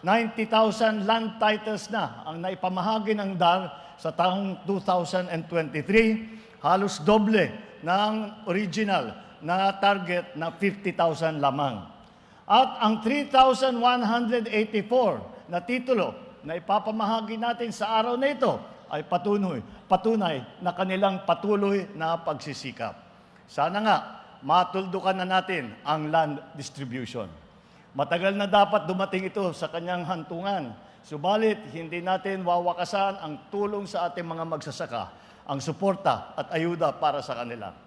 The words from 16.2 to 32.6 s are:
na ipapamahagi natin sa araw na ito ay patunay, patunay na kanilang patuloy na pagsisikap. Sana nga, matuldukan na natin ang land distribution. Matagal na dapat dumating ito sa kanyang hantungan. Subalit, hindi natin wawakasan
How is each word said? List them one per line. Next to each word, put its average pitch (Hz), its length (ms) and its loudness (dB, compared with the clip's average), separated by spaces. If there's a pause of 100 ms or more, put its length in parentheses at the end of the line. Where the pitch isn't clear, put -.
na 165 160 -8
ipapamahagi 214 800 -2
natin 233 320 -2
sa 220 300 0
araw 240 180 0
na 277 140 2
ito 208 240 2 (340)
ay 151 160 -6
patunay, 190 560 0 (240)
patunay 185 560 2 (160)
na 180 160 -2
kanilang 185 480 2
patuloy 202 720 2
na 160 240 -2
pagsisikap. 131 800 -6 (480)
Sana 170 320 0
nga, 214 180 4 (460)
matuldukan 180 720 2
na 185 140 -4
natin 185 420 0 (160)
ang 151 240 0
land 151 320 2 (160)
distribution. 123 720 -8 (600)
Matagal 170 440 0
na 202 160 -2
dapat 202 360 6
dumating 185 440 -2
ito 190 200 0
sa 156 200 -6
kanyang 175 360 -4
hantungan. 170 680 -4 (320)
Subalit, 202 520 2 (160)
hindi 165 240 -8
natin 190 480 -2
wawakasan 175 720 0